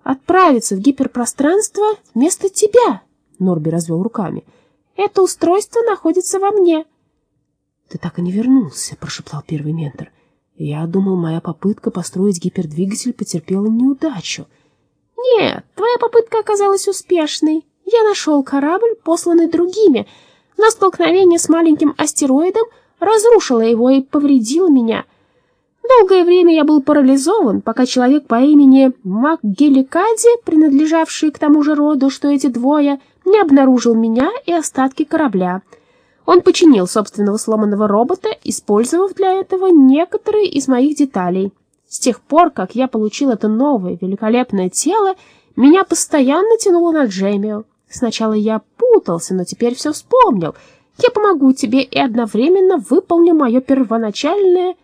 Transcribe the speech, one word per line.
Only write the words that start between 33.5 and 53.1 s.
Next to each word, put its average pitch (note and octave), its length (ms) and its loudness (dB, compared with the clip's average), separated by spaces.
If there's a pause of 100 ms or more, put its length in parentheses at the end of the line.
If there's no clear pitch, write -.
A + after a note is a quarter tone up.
меня A3+ 340 0 (160)
и F4 60 -4
остатки D4 540 -4
корабля. F#3+ 560 -4 (640)
Он F4 160 4
починил C#4+ 460 4
собственного G#3 500 -4
сломанного G#3+ 500 -2
робота, B3+ 420 -2 (140)
использовав B3+ 680 -2
для F#4+ 200 -2
этого F#4+ 340 -4
некоторые F4+ 800 2
из - 200 -4
моих C4+ 300 0
деталей. F#3+ 560 -2 (340)
С - 120 -12
тех A#3+ 200 -2
пор, E4 300 2
как F#3+ 260 -8
я B3+ 140 -2
получил A3+ 400 -4
это G#3+ 180 -2
новое G#3+ 520 -2
великолепное G3+ 680 -2
тело, F#4+ 460 -2 (400)
меня D#4 300 4
постоянно D#4+ 720 0
тянуло F4 340 0
на D#4 140 0
Джемио. G3+ 580 -4 (260)
Сначала A3 440 -4
я G#3+ 280 -2 (140)
путался, E4+ 580 0
но F#3 120 -4
теперь A#3+ 280 -4
все D4+ 200 -6
вспомнил. D4+ 600 0 (440)
Я A#4+ 140 2
помогу F4+ 420 2
тебе C4 280 -2
и - 160 -6
одновременно C#4 800 0
выполню E4+ 560 0